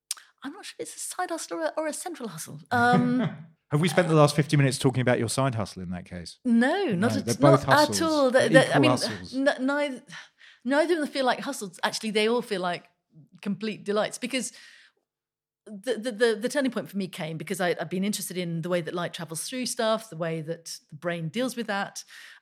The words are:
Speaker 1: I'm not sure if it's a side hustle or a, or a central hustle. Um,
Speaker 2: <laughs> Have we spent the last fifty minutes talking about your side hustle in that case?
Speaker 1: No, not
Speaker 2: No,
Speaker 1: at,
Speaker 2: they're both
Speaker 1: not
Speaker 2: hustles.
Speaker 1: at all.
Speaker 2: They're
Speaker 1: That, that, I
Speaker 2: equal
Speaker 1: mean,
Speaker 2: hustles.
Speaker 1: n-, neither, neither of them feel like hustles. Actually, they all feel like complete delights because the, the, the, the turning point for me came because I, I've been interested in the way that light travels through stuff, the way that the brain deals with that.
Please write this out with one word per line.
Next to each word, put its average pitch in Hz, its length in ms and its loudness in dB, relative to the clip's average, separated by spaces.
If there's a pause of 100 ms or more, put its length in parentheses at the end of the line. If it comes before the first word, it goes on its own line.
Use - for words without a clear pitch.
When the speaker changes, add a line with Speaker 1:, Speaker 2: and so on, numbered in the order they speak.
(420)
Speaker 1:
I'm 277 100 -10
not 392 120 -18
sure - 140 -16
if - 100 -8
it's - 80 -16
a - 40 -14
side 359 300 -8
hustle 339 280 -8
or 330 60 -4
a, 302 120 -2
or 311 100 -2
a 302 60 -4
central 269 380 -10
hustle. 151 300 -14 (100)
Um, 247 580 4 (240)
Speaker 2:
<laughs> - 180 -20
Have 147 100 2
we 175 80 4
spent 175 200 2
the 160 60 4
last 147 200 8
fifty 151 220 2
minutes 139 220 4
talking 127 220 2
about 123 180 4
your 113 100 0
side 113 260 0
hustle 95 280 -6
in 90 80 -8
that 90 140 -8
case? 87 400 -14
Speaker 1:
No, 262 420 2
not 214 260 0
Speaker 2:
No, 269 60 0
Speaker 1:
at, - 80 -6
Speaker 2:
they're 220 100 0
both - 300 6
Speaker 1:
not 269 100 6
Speaker 2:
hustles. 294 240 4
Speaker 1:
at 330 80 2
all. 285 220 4
Speaker 2:
They're 240 180 4
Speaker 1:
That, - 40 -2
that, 262 140 10
I 131 40 -2
Speaker 2:
equal 208 100 4
Speaker 1:
mean, - 100 6
Speaker 2:
hustles. 101 460 -2
Speaker 1:
n-, 262 300 0
neither, 285 360 -2 (640)
neither 302 300 2
of 330 40 0
them 294 100 -2
feel 277 160 -2
like 208 160 2
hustles. 208 440 -10
Actually, 214 260 -4
they 214 180 2
all 240 140 0
feel 202 180 -4
like 175 240 -4 (580)
complete 202 420 -6
delights 202 340 -2
because 247 340 -6 (1120)
the, 220 280 -6
the, 226 160 -8
the, 226 240 2
the 214 140 -4
turning 254 240 -2
point 165 180 -6
for 190 60 -8
me 190 100 -4
came 165 300 -8
because 165 240 -6
I, 180 200 0
I've 160 80 -8
been 185 140 -2
interested 196 340 -4
in 170 260 -4
the 180 60 -6
way 175 120 0
that 156 120 -8
light 170 220 -6
travels 165 340 -10
through 254 180 -6
stuff, 220 440 -2
the 165 60 -14
way 165 240 -4
that 165 360 -10 (140)
the 156 60 -16
brain 170 320 -6
deals 247 280 -4
with 226 120 -8
that. 196 340 -6 (400)